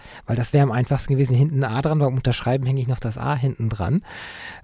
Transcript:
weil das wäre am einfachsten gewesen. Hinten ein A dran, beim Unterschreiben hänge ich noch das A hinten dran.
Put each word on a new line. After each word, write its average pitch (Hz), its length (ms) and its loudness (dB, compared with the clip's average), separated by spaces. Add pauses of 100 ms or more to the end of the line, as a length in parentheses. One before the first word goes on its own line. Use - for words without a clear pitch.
(260)
weil 120 80 0
das 117 180 -2
wäre 143 120 6
am 131 80 0
einfachsten 123 400 0
gewesen. 131 240 2
Hinten 139 260 4
ein 113 100 -2
A 123 100 0
dran, 156 180 2
beim 131 140 2
Unterschreiben 127 520 0
hänge 135 140 0
ich 120 80 -2
noch 127 100 -2
das 113 180 -4
A 127 200 -2
hinten 123 320 0
dran. 127 340 0 (600)